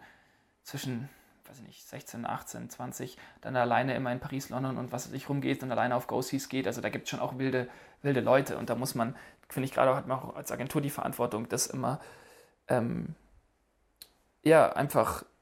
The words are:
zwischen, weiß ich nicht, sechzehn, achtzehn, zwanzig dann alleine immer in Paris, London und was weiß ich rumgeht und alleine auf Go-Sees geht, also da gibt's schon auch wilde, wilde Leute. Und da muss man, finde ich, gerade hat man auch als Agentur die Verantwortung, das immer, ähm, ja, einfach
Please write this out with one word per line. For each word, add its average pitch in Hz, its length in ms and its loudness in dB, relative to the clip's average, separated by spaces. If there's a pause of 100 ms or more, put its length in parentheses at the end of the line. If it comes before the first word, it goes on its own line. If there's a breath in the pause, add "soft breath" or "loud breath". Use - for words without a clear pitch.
(640 soft breath)
zwischen, 131 460 -6 (380 soft breath)
weiß - 120 -20
ich - 80 -20
nicht, - 220 -20
sechzehn, - 380 -10
achtzehn, - 440 -8
zwanzig 127 460 -10 (240 loud breath)
dann 131 160 -6
alleine 123 380 4
immer 123 180 -2
in 131 80 -4
Paris, - 300 -8
London 131 260 -4
und 123 160 -6
was 123 140 -6
weiß - 80 -12
ich 135 140 -8
rumgeht 135 340 0
und 131 80 -6
alleine 120 260 2
auf 127 100 -2
Go-Sees 127 420 -2
geht, 131 180 -2
also 120 140 -2
da 107 100 -2
gibt's - 200 -6
schon 123 100 -6
auch 127 180 -4
wilde, 131 300 0 (340 loud breath)
wilde 143 180 4
Leute. 131 380 4
Und 117 100 -4
da 120 60 0
muss 123 200 -2
man, 117 220 0 (320 loud breath)
finde 135 180 -2
ich, 131 60 -6
gerade 131 240 6
hat 143 100 -4
man 131 120 -2
auch - 180 -8
als - 160 -8
Agentur 143 280 -2
die 143 100 0
Verantwortung, 117 580 -2
das - 180 0
immer, 131 340 -2 (680 loud breath)
ähm, 127 460 0 (1300)
ja, 151 300 10
einfach 139 520 2 (180)